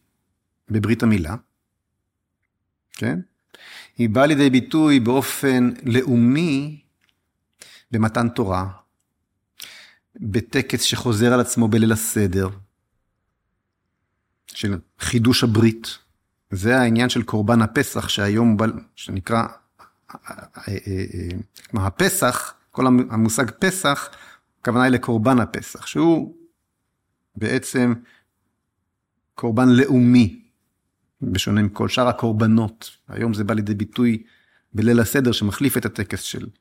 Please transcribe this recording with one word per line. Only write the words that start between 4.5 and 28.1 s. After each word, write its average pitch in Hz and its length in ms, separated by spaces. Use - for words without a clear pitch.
ביטוי 139 500
באופן 127 680
לאומי 135 960
במתן 113 380
תורה, 95 420
בטקס 117 680
שחוזר 120 500
על 123 80
עצמו 117 280
בליל 110 240
הסדר, 98 560
של 98 200
חידוש 123 460
הברית. 113 540
זה 110 300
העניין 120 280
של 120 140
קורבן 113 400
הפסח, 110 460
שהיום 104 400
הוא 107 100
בא, 110 80
שנקרא, 110 440
אה, - 760
אה, 98 80
אה, 95 420
כלומר, 98 160
הפסח, - 680
כל 127 160
המ-, 127 240
המושג 110 400
פסח, 180 580
הכוונה 123 240
היא 131 80
לקורבן 123 480
הפסח, - 460
שהוא 156 500
בעצם 123 580